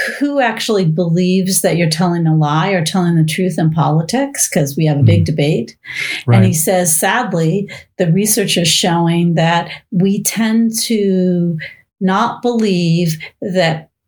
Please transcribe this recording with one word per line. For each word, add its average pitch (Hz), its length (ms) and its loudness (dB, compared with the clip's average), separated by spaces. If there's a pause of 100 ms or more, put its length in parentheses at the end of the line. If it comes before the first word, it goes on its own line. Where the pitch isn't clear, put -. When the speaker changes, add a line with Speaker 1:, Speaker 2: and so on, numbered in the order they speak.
(200)
Speaker 1:
who 285 220 -2
actually 220 420 0
believes 180 760 0
that 165 160 0
you're 170 120 2
telling 170 380 0
a 156 80 2
lie 156 360 0
or 175 120 0
telling 170 320 0
the 160 80 4
truth 185 340 -2
in 160 140 2
politics, 165 800 -2
'cause 139 260 -2
we 160 100 0
have 143 140 2
a 135 40 2
big - 180 6
Speaker 2:
Mm. - 40 2
Speaker 1:
debate. 156 520 -2 (500)
Speaker 2:
Right. 123 80 4
Speaker 1:
And 190 100 6
he 185 60 2
says, 180 420 0
sadly, 196 760 -2 (280)
the 175 140 0
research 196 460 0
is 170 100 0
showing 170 680 2
that 170 340 0 (200)
we 196 320 0
tend 220 600 0
to 180 760 0 (440)
not 196 400 0
believe 175 760 0 (240)
that, 175 460 -2 (200)